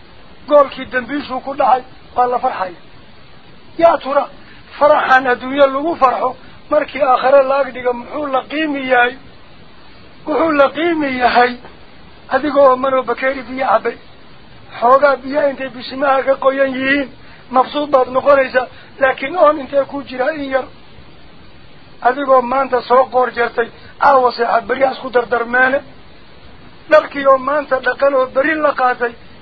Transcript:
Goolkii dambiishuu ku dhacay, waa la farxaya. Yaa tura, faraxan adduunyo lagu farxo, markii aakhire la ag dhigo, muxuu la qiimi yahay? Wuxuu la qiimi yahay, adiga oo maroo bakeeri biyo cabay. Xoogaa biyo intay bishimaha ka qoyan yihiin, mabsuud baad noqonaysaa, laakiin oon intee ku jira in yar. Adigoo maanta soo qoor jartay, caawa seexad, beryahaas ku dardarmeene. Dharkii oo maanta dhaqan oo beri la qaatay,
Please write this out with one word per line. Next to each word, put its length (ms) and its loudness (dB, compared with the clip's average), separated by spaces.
Goolkii 440 2
dambiishuu 480 -6
ku 160 -10
dhacay, 260 2
waa 100 2
la 120 -2
farxaya. 400 -6
Yaa 200 4
tura, 260 -2
faraxan 480 4
adduunyo 400 0
lagu 300 -2
farxo, 400 0
markii 320 -2
aakhire 400 4
la 160 0
ag 160 -2
dhigo, 180 -4
muxuu 340 -8
la 140 -2
qiimi 300 -4
yahay? 220 2
Wuxuu 260 0
la 180 4
qiimi 380 -2
yahay, 340 2
adiga 320 0
oo 160 6
maroo 260 -2
bakeeri 400 -4
biyo 240 -8
cabay. 300 -2
Xoogaa 360 4
biyo 240 -4
intay 180 -10
bishimaha 540 -2
ka 140 2
qoyan 380 0
yihiin, 340 -2
mabsuud 400 0
baad 180 2
noqonaysaa, 580 2
laakiin 360 -2
oon 240 4
intee 240 -2
ku 180 -10
jira 320 -6
in 160 -8
yar. 160 -2
Adigoo 380 2
maanta 400 -2
soo 300 4
qoor 200 0
jartay, 360 -4
caawa 320 4
seexad, 340 -2
beryahaas 340 -2
ku 100 -12
dardarmeene. 680 0
Dharkii 360 2
oo 120 6
maanta 420 -2
dhaqan 340 0
oo 120 2
beri 280 -2
la 200 0
qaatay, 380 -2